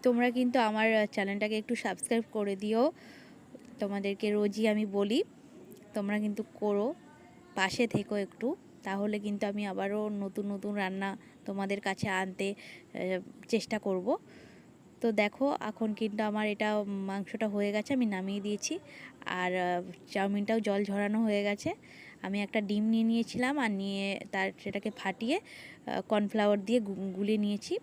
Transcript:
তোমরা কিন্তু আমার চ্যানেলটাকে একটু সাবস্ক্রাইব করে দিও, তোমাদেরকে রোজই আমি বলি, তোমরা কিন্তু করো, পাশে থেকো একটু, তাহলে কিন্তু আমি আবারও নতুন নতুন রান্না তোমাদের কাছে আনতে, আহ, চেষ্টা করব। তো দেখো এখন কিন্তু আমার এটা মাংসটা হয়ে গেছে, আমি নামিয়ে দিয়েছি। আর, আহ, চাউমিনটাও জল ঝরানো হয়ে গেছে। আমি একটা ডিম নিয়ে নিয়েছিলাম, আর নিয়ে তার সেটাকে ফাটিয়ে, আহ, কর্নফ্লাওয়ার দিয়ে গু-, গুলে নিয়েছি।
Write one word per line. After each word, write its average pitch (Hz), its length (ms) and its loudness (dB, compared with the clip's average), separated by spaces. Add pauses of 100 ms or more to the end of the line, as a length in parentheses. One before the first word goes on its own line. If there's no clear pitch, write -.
তোমরা 247 260 4
কিন্তু 247 300 2
আমার 214 520 4
চ্যানেলটাকে 208 460 0
একটু 220 180 -2
সাবস্ক্রাইব 220 560 0
করে 202 240 0
দিও, 220 360 2 (880)
তোমাদেরকে 202 520 0
রোজই 208 360 4
আমি 214 180 4
বলি, 202 380 2 (720)
তোমরা 208 260 0
কিন্তু 208 240 -2 (100)
করো, 208 400 0 (640)
পাশে 196 320 2
থেকো 208 280 -2
একটু, 220 400 -2 (280)
তাহলে 202 360 -2
কিন্তু 208 280 -2
আমি 208 200 -2
আবারও 196 420 -2
নতুন 202 420 -4
নতুন 208 240 -4
রান্না 196 420 -2 (280)
তোমাদের 196 360 -2
কাছে 196 280 -2
আনতে, 190 440 -2
আহ, - 680 -6 (260)
চেষ্টা 214 320 0
করব। 196 380 0 (840)
তো 233 100 2
দেখো 214 480 2
এখন 214 340 -2
কিন্তু 214 300 -2
আমার 214 240 0
এটা 208 360 0
মাংসটা 196 640 -4
হয়ে 202 240 0
গেছে, 214 220 -2
আমি 254 120 4
নামিয়ে 196 340 -2
দিয়েছি। 208 400 -4 (460)
আর, 180 300 0
আহ, 180 360 0 (200)
চাউমিনটাও 202 480 2
জল 208 240 2
ঝরানো 202 400 0
হয়ে 208 200 2
গেছে। 208 300 -2 (480)
আমি 196 200 -2
একটা 208 200 0
ডিম 208 220 2
নিয়ে 226 200 4
নিয়েছিলাম, 240 560 2
আর 226 120 2
নিয়ে 196 480 -2 (120)
তার 190 280 0
সেটাকে 202 320 -4
ফাটিয়ে, 226 480 -2
আহ, - 640 -8
কর্নফ্লাওয়ার 208 640 2
দিয়ে 233 140 4
গু-, 196 360 -4
গুলে 208 220 2
নিয়েছি। 208 460 -2